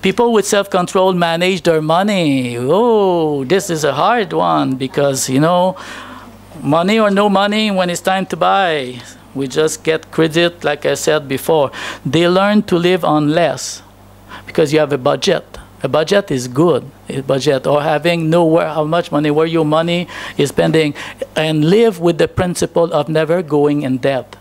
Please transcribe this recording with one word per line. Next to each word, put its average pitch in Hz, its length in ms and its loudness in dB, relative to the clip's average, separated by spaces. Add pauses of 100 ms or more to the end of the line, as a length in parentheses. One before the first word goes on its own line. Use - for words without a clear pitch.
People 233 300 2
with 208 140 2
self-control 190 680 0
manage 175 480 0
their 160 180 2
money. 156 760 0
Oh, 175 880 2
this 180 260 0
is 156 140 -2
a 139 100 0
hard 185 380 0
one 156 420 0
because, 135 560 -2
you 131 100 2
know, 180 360 2 (840)
money 175 380 2
or 214 120 4
no 202 200 2
money 208 400 0
when 185 180 0
it's 170 140 -6
time 190 240 0
to 180 100 -6
buy. 160 640 0 (340)
We 135 120 -4
just 156 380 -2
get 160 260 -2
credit, 165 540 0
like 143 200 -2
I 143 100 0
said 147 340 -2
before. 135 420 0 (340)
They 160 240 2
learn 202 360 2
to 185 120 0
live 180 280 2
on 151 260 2
less 156 520 -2 (640)
because 151 260 0
you 151 80 4
have 143 120 0
a 139 60 -2
budget. 143 460 -2 (380)
A 139 60 -4
budget 160 420 0
is 127 180 -4
good, 139 420 0 (180)
a 139 140 -6
budget, 135 440 0
or 147 160 2
having 160 460 0
no 170 160 4
where, 160 240 2
how 156 160 -2
much 170 260 -2
money, 147 200 0
where 156 160 2
your 165 180 0
money 165 440 0 (280)
is 139 140 0
spending, 156 440 2 (400)
and 156 300 0
live 202 360 4
with 170 180 2
the 160 100 2
principle 170 640 -2
of 151 160 0
never 160 340 0
going 147 400 0
in 131 140 -2
debt. 131 440 -4